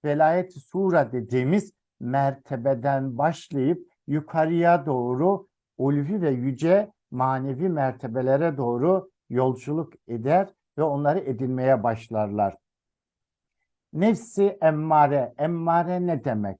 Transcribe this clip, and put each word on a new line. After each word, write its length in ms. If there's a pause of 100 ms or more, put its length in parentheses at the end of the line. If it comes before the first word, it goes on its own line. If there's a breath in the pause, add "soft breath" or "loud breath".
Velayet-i 560
Sura 520
dediğimiz 600 (280)
mertebeden 1160
başlayıp 760 (140)
yukarıya 800
doğru 600 (320)
ulvi 440
ve 80
yüce 600 (180)
manevi 580
mertebelere 880
doğru 540 (200)
yolculuk 600 (160)
eder 400 (300)
ve 40
onları 360
edinmeye 640
başlarlar. 760 (1400)
Nefsi 680
emmare, 800
emmare 680
ne 180
demek? 360